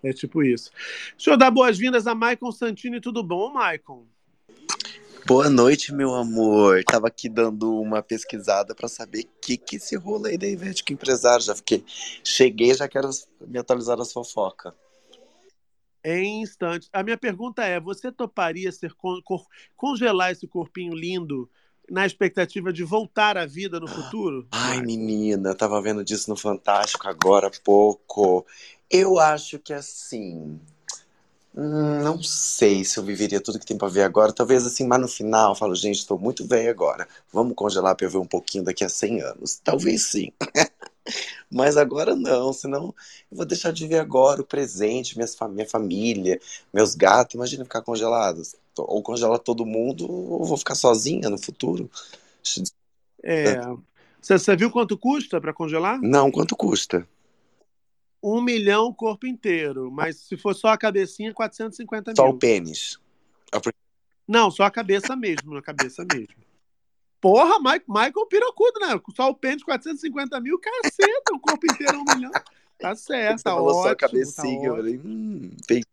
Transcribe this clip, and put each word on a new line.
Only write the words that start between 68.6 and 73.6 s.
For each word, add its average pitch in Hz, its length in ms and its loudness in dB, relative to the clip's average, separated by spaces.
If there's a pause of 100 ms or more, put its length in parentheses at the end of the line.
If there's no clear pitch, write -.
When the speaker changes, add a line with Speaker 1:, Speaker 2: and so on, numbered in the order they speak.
Speaker 1:
né? 359 200 -2 (160)
Só 262 140 2
o 277 60 -2
pênis, 262 280 -4
quatrocentos 294 400 -6
e 320 40 -6
cinquenta 277 320 -6
mil, 277 180 -4
caceta, 440 760 0
o 277 60 -6
corpo - 300 0
inteiro 277 260 0
é 285 40 -8
um 285 160 2
milhão. 254 160 -8 (480)
Tá 190 160 -6
certo, 226 440 -2
Speaker 2:
Você - 40 -16
Speaker 1:
tá 202 80 0
Speaker 2:
falou 165 180 2